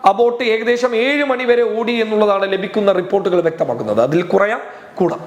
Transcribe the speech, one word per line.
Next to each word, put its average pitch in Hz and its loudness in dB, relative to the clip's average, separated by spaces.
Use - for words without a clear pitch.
ആ 196 6
ബോട്ട് 240 0
ഏകദേശം 240 0
ഏഴ് 285 0
മണി 254 -2
വരെ 233 2
ഓടി 226 -2
എന്നുള്ളതാണ് 208 0
ലഭിക്കുന്ന 196 0
റിപ്പോർട്ടുകൾ 180 0
വ്യക്തമാക്കുന്നത്. 120 -2
അതിൽ 151 2
കുറയാം, 202 0
കൂടാം. 165 -2